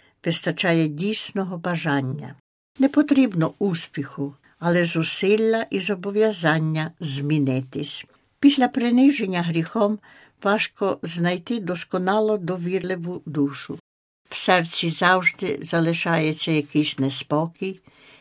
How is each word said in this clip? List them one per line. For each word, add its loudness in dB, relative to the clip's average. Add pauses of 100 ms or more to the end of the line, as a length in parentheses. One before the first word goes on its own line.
(260)
вистачає 0
дійсного -4
бажання. -4 (440)
Не 4
потрібно 2
успіху, -4 (240)
але 2
зусилля 0
і -2
зобов'язання 0
змінитись. -2 (340)
Після 4
приниження 4
гріхом 0 (440)
важко 0
знайти -2
досконало 0
довірливу -4
душу. -2 (500)
В -12
серці 2
завжди 2
залишається 0
якийсь 0
неспокій, -4 (420)